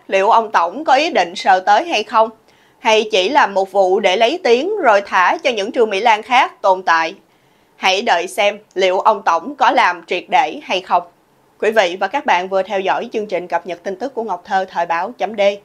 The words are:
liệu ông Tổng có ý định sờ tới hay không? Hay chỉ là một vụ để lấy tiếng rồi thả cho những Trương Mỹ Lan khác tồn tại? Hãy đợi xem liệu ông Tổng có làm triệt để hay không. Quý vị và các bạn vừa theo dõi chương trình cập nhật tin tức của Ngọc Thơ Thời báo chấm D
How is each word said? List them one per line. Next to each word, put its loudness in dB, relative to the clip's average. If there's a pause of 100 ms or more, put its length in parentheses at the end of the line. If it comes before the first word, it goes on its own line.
liệu 2
ông 2
Tổng 0
có 2
ý 2
định -2
sờ 2
tới 2
hay -2
không? 0 (480)
Hay 2
chỉ 2
là 4
một -4
vụ 2
để 2
lấy 0
tiếng 2
rồi 4
thả 0
cho 2
những -4
Trương 0
Mỹ -2
Lan 2
khác 0
tồn 2
tại? 0 (640)
Hãy 0
đợi 0
xem -2 (160)
liệu 2
ông 2
Tổng -2
có 2
làm 0
triệt -6
để 0
hay -4
không. -2 (580)
Quý 0
vị 0
và -2
các -6
bạn 0
vừa -2
theo -4
dõi -2
chương -6
trình -6
cập -6
nhật -10
tin -8
tức -10
của -6
Ngọc -8
Thơ -2
Thời -4
báo -4
chấm -6
D -2 (240)